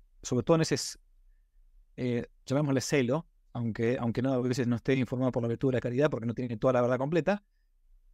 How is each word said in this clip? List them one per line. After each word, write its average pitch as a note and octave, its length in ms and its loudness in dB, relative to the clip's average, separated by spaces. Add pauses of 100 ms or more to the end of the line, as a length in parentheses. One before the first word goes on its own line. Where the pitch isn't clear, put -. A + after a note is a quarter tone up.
(220)
sobre B2 220 -2
todo E3 120 6
en D#3+ 60 4
ese, - 360 -2 (1000)
eh, B2 300 -4 (180)
llamémosle C#3 360 2
celo, C#3 460 0 (260)
aunque, A#2 460 0
aunque A#2+ 240 -2
no, C3+ 100 0
a B2+ 80 0
veces B2 280 0
no A#2+ 80 2
esté C3 180 0
informado B2+ 380 -2
por A#2+ 100 -2
la A#2 60 -2
virtud A#2 220 0
de B2+ 80 0
la - 20 0
caridad C3 300 0
porque A#2 160 -6
no A#2 80 -2
tiene A#2+ 220 -6
toda B2+ 180 2
la B2 80 4
verdad A#2+ 160 2
completa, D#3+ 440 0 (720)